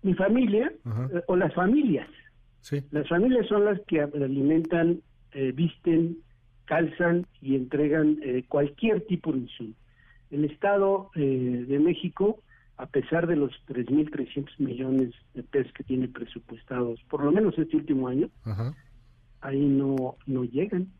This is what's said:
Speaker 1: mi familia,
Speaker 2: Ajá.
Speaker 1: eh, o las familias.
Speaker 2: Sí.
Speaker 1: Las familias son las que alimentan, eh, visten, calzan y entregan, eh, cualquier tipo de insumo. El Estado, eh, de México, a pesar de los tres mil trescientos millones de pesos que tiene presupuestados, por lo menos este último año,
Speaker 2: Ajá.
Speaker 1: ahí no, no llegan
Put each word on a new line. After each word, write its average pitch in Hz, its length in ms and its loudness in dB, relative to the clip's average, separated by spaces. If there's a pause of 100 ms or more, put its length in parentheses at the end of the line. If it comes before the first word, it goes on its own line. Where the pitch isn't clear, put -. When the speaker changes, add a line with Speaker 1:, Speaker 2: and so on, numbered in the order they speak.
Speaker 1:
mi 190 100 4
familia, 220 580 4 (140)
Speaker 2:
Ajá. 120 260 -4
Speaker 1:
eh, 170 160 -4
o 180 80 2
las 180 200 2
familias. 190 520 2 (540)
Speaker 2:
Sí. 143 300 -6
Speaker 1:
Las 151 160 -4
familias 220 400 2
son 208 160 2
las 208 240 2
que 160 140 2
alimentan, 147 1000 0 (300)
eh, 135 240 -2
visten, 165 600 0 (480)
calzan 170 600 0 (140)
y 135 160 0
entregan, 151 680 2
eh, 127 280 -2
cualquier 156 560 0
tipo 170 260 -4
de 135 80 0
insumo. 117 340 -12 (580)
El 143 120 0
Estado, 196 720 2
eh, 127 500 0
de 139 140 0
México, 175 640 0 (320)
a 127 120 -14
pesar 165 380 -2
de 165 120 0
los 135 140 0 (160)
tres 120 220 -6
mil 151 220 2
trescientos - 480 -8
millones 131 540 0 (200)
de 123 100 -12
pesos 131 300 -4
que - 120 -12
tiene 127 240 -2
presupuestados, 117 880 -8 (100)
por 143 140 -4
lo 147 80 2
menos 196 260 2
este 156 200 0
último 135 320 0
año, 139 200 0 (140)
Speaker 2:
Ajá. 113 320 -6 (640)
Speaker 1:
ahí 139 260 -2
no, 135 600 0
no 127 180 -2
llegan 180 560 -2